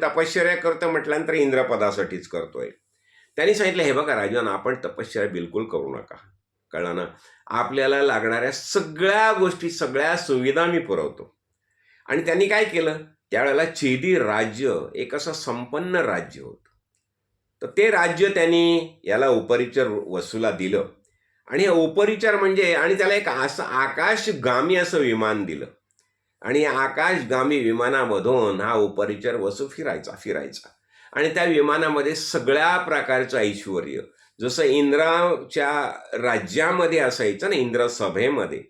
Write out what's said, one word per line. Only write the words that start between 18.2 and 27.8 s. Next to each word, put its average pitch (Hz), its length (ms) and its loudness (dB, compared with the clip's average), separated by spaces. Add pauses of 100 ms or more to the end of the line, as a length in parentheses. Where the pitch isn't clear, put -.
त्यांनी 170 760 2
याला 123 240 2
उपरीचर 120 600 2
वसूला 107 640 -4
दिलं. 92 340 -2 (580)
आणि 143 200 -2
हे 202 60 4
उपरीचर 202 680 2
म्हणजे, 190 380 2
आणि 165 200 2
त्याला 202 200 2
एक 208 140 -2
असं 131 340 -4
आकाशगामी 139 1120 0
असं 175 220 0
विमान 110 460 0
दिलं. 76 220 -8 (760)
आणि 131 180 0
या 143 120 2
आकाशगामी 135 840 0
विमानामधून 113 1000 0